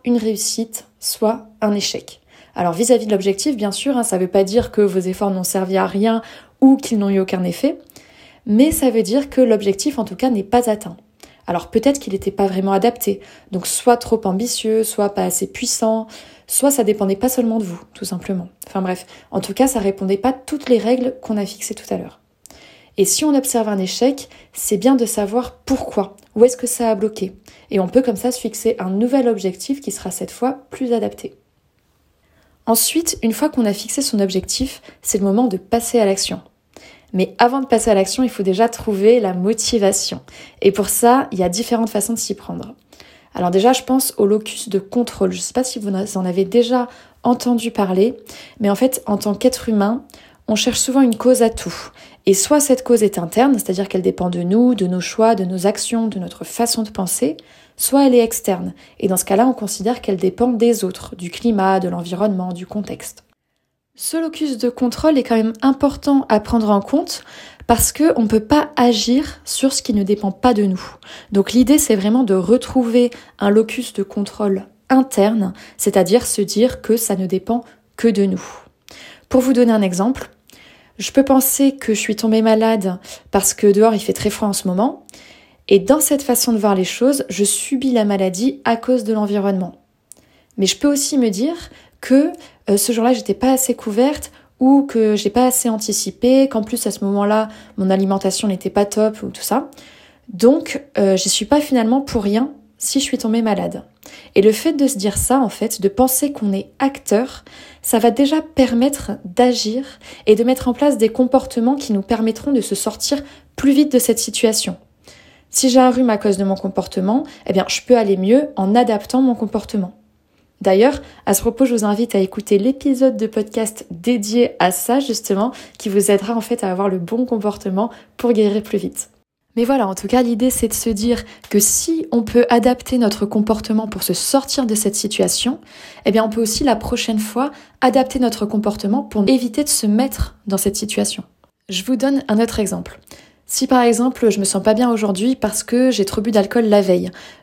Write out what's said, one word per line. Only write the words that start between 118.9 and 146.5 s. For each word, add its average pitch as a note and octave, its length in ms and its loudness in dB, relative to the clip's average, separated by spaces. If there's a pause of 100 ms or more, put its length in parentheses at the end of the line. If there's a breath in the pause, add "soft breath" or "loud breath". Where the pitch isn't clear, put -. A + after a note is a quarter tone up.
mon B3+ 140 2
comportement. G3+ 580 -6 (680)
D'ailleurs, G3+ 400 4 (240 loud breath)
à G3 80 0
ce - 80 0
propos, A#3 240 0
je A#3+ 80 0
vous G#3+ 120 0
invite G#3+ 300 -2
à G3 40 4
écouter G3 380 0
l'épisode C4 600 2
de G#3+ 100 -2
podcast G#3+ 640 -4
dédié G#3+ 680 0
à F3+ 120 4
ça, A#3+ 280 0
justement, A3+ 520 -2 (260 loud breath)
qui - 120 -6
vous G3+ 220 2
aidera G3+ 240 2
en A3+ 60 -2
fait A#3+ 220 -4
à F#3+ 80 -2
avoir G3 180 0
le F#3 100 -2
bon A3+ 260 -2
comportement G#3 640 -2 (280 loud breath)
pour A#3+ 160 2
guérir G#3 300 2
plus - 140 -4
vite. - 320 -8 (460)
Mais A3+ 80 2
voilà, A#3+ 240 2
en F#3+ 80 -6
tout G3+ 120 -10
cas, B3+ 140 4
l'idée, A#3 280 2
c'est A#3 180 -2
de A3 60 -2
se - 160 -4
dire A3 340 -2 (260 loud breath)
que G#3 100 4
si D#4+ 520 0
on A#3 120 2
peut A#3 260 4
adapter B3 480 2
notre G#3+ 280 0
comportement G#3+ 640 -2
pour G3 160 -10
se F#3 100 -2
sortir C4+ 520 -2
de A3 100 0
cette G#3 200 -2
situation, G#3 640 -2 (460 loud breath)
eh G3+ 60 4
bien, A3 140 6
on A3 40 -2
peut A3 120 -2
aussi, A3 240 -2
la A#3+ 100 4
prochaine A3+ 440 -4
fois, B3 320 -4 (280 loud breath)
adapter C4 400 2
notre A3+ 260 -2
comportement G#3 560 -2
pour G#3+ 260 -2
éviter B3+ 360 2
de D4 60 -4
se - 180 0
mettre A3+ 480 0 (100)
dans G3 120 -2
cette G3 180 -2
situation. G#3 480 -4 (460)
Je F#3+ 140 -6
vous B3+ 120 0
donne C4+ 320 0
un G#3+ 140 2
autre A3+ 180 -2
exemple. F#3 400 -6 (480 loud breath)
Si - 200 -4
par B3+ 140 4
exemple, A#3+ 500 2
je G3+ 80 -2
me G3 40 -2
sens F#3+ 200 -2
pas A3 100 4
bien A#3+ 180 2
aujourd'hui G#3+ 440 0
parce - 260 -4
que B3+ 300 2
j'ai G#3 120 0
trop G3 160 -2
bu A3 120 -2
d'alcool G#3+ 340 2